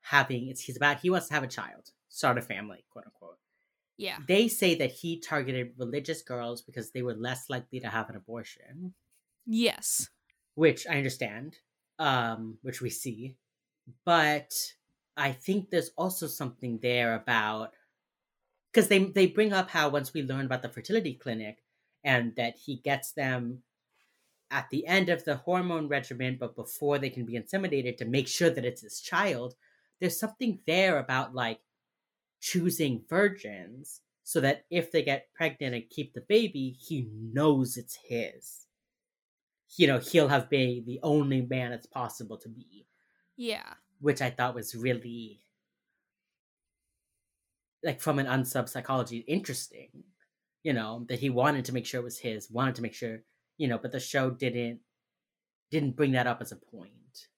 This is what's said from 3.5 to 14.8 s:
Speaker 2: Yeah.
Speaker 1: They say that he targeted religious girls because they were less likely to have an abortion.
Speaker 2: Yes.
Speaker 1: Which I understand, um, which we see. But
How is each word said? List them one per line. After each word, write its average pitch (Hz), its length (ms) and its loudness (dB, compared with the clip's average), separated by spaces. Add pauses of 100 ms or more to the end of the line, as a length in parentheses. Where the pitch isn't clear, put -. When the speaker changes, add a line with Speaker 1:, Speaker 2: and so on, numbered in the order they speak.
Speaker 2:
Yeah. 190 300 -8
Speaker 1:
They 208 220 6
say 180 280 4
that 131 160 2
he 165 280 -6
targeted 127 580 -2
religious 139 440 -4
girls 120 400 -8
because 123 300 -12
they 127 100 -4
were 120 120 -2
less 123 360 -6
likely 127 300 -6
to 117 80 -8
have 110 220 -4
an 107 60 -12
abortion. 120 800 -14 (520)
Speaker 2:
Yes. - 600 0 (460)
Speaker 1:
Which 151 320 6
I 156 120 0
understand, 131 600 -4 (400)
um, 113 640 0
which 131 180 -8
we 123 100 -4
see. 123 460 -8 (680)
But 151 680 2 (420)